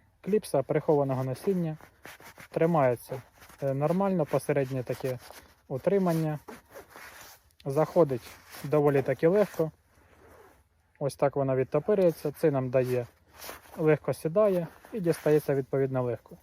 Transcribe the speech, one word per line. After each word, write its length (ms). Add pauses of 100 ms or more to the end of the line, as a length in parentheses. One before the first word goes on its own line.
(200)
Кліпса 420
прихованого 640
носіння, 520 (760)
тримається, 720 (400)
е, 120
нормально, 520
посереднє 560
таке 360 (500)
утримання. 720 (1300)
Заходить 640 (340)
доволі 380
таки 240
легко. 440 (1300)
Ось 180
так 200
вона 200
відтопирюється, 760
це 180
нам 200
дає, 360 (720)
легко 340
сідає 540 (260)
і 80
дістається 540
відповідно 480
легко. 400